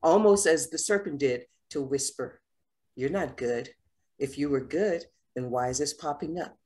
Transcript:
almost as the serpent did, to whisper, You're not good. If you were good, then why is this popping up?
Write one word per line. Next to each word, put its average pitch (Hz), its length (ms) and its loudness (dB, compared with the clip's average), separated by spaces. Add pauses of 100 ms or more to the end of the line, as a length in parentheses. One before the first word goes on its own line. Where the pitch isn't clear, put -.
almost 202 420 6
as 160 240 4
the 160 80 -10
serpent 190 420 -2
did, 123 260 0 (240)
to 147 120 -4
whisper, 135 600 -4 (540)
You're 131 140 -4
not 160 280 -4
good. 120 320 -2 (500)
If 135 180 -4
you 143 120 -2
were 139 120 2
good, 170 440 -2 (300)
then 127 140 -6
why 123 200 0
is 127 100 -4
this 143 140 -2
popping 160 460 -6
up? - 260 -10